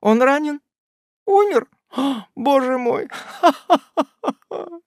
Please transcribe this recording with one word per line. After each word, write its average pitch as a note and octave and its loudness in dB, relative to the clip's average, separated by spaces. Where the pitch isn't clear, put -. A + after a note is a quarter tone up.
Он A3 2
ранен? D4 0
Умер? G4 2
О, C4 -4
боже C4 0
мой! A#3+ -4
<laughs> - -2